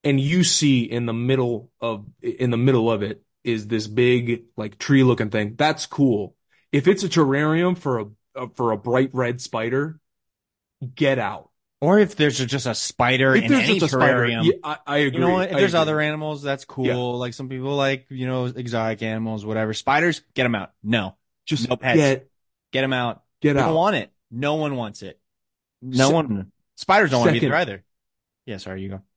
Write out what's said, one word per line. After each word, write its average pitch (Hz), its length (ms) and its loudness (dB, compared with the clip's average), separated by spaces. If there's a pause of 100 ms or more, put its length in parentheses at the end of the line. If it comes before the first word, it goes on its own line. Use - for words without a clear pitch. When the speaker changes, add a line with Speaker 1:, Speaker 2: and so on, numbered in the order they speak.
Speaker 1:
And 143 160 2
you 165 240 2
see 139 380 2
in 120 240 -4
the 117 60 -4
middle 120 580 -2 (100)
of, 110 260 -6 (160)
in 123 280 -2
the 120 60 0
middle 120 340 4
of 107 120 -2
it 104 200 -8 (220)
is 110 240 -4
this 107 180 -2
big, 120 580 2 (120)
like, 104 220 -10
tree 135 260 4
looking 117 260 2
thing. 107 260 -4
That's 156 300 -2
cool. 113 480 -2 (380)
If 139 160 2
it's 202 160 2
a 185 40 -4
terrarium 156 720 2
for 127 220 -2
a, 104 60 -8 (280)
a, 127 160 -8
for 117 220 0
a 107 40 0
bright 123 360 0
red 123 280 -2
spider, 135 600 -4 (920)
get 135 240 0
out. 104 320 -8 (300)
Speaker 2:
Or 175 180 4
if 202 180 2
there's 143 240 0
a, 127 60 0
just 131 200 -4
a 117 80 -2
spider 127 600 2
Speaker 1:
If 220 100 4
Speaker 2:
in - 80 2
Speaker 1:
there's 262 160 2
Speaker 2:
any 202 100 2
Speaker 1:
just 165 160 2
a - 20 0
spider, 127 300 4
Speaker 2:
terrarium. 117 180 0
Speaker 1:
yeah, 170 80 6 (120)
I, 151 220 -6
I 143 120 -2
Speaker 2:
You 147 140 2
know 131 140 -4
Speaker 1:
agree. 175 60 4
Speaker 2:
what? 185 180 0
If 185 60 -2
Speaker 1:
I - 40 2
Speaker 2:
there's 185 140 2
Speaker 1:
agree. 165 80 4
Speaker 2:
other 156 180 0
animals, 151 420 -4
that's 139 220 -6
cool. 131 220 -6
Speaker 1:
Yeah. 123 100 0
Speaker 2:
Like, 123 380 -4
some 135 140 -12
people 131 280 -4
like, 135 320 0
you 127 180 -8
know, 127 200 -2
exotic 117 560 -4
animals, 110 420 -6
whatever. 110 300 -2
Spiders, 151 480 0 (120)
get 127 120 0
'em 120 80 0
out. 95 180 -8 (100)
No. 104 340 -2 (280)
Speaker 1:
Just 123 240 -4
Speaker 2:
No 123 80 0
pets. 131 220 2
Speaker 1:
get 135 320 2 (420)
Speaker 2:
Get 131 100 0
'em 135 100 -2
out. 123 300 -4 (200)
Speaker 1:
Get 147 120 4
Speaker 2:
We 139 60 2
don't - 100 2
Speaker 1:
out. 160 40 0
Speaker 2:
want 180 220 2
it. 110 140 -6 (200)
No 139 260 -2
one 151 200 -4
wants 110 260 -10
it. 95 180 -16 (640)
No 131 260 2
Speaker 1:
Se-, 151 60 4
Speaker 2:
one. 110 380 -2 (220)
Spiders 190 360 2
don't 127 100 2
wanna 120 120 4
be 120 60 0
Speaker 1:
second. 135 120 0
Speaker 2:
there 147 80 0
either. 107 260 -4 (600)
Yeah, 110 120 -12
sorry, 95 260 -12
you 98 60 -10
go. 95 140 -12 (140)